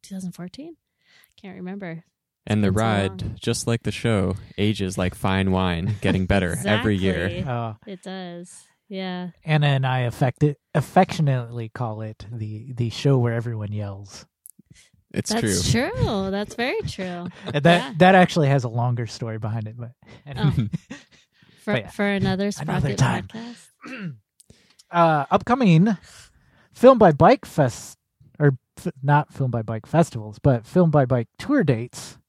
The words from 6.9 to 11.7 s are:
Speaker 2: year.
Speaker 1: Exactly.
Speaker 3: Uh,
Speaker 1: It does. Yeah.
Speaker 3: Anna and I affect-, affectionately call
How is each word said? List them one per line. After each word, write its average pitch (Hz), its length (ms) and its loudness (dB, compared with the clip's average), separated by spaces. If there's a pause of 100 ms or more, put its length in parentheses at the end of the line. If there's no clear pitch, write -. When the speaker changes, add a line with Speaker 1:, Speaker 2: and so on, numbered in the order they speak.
Speaker 2:
year. 90 300 -2
Speaker 1:
Exactly. - 160 -6 (100)
Speaker 3:
Uh, 117 200 -6 (140)
Speaker 1:
It 190 160 -16
does. 180 600 -14 (260)
Yeah. 185 400 -8 (160)
Speaker 3:
Anna 151 220 2
and 135 200 2
I 127 120 0
affect-, 123 440 0 (300)
affectionately 127 960 0
call 110 320 -8